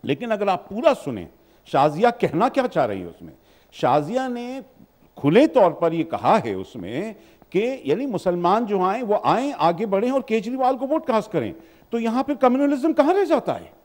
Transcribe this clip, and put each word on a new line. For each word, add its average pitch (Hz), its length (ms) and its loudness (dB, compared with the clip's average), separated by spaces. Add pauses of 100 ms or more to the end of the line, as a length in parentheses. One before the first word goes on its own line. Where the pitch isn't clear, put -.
लेकिन 226 260 -4
अगर 202 180 -2
आप 180 200 -4
पूरा 254 240 2
सुने, 101 340 -6 (380)
शाजिया 151 440 4
कहना 233 400 0
क्या 254 180 0
चाह 160 180 0
रही 98 160 -4
है 87 60 -10
उसमें, 82 260 -18 (380)
शाजिया 156 560 0
ने 247 360 -10 (540)
खुले 208 300 6
तौर 220 240 4
पर 165 220 -2
ये 165 100 -2
कहा 160 340 0
है 117 180 -2
उसमें 101 600 -10 (400)
कि 240 300 -2
यानी 190 200 -2
मुसलमान 185 600 0
जो 196 160 -2
आए 196 200 0
वो 208 240 0
आए, 226 260 2
आगे 170 340 0
बढ़ें 202 260 0
और 269 100 0
केजरीवाल 247 540 -2
को 247 100 -6
वोट 311 200 -2
कास्ट 220 260 -2
करें। 117 240 -2 (360)
तो 233 80 -2
यहाँ 233 240 0
पे 285 120 -2
कम्युनलिज्म 277 580 2
कहाँ 294 200 4
रह 392 120 2
जाता 277 280 0
है? - 200 -12 (100)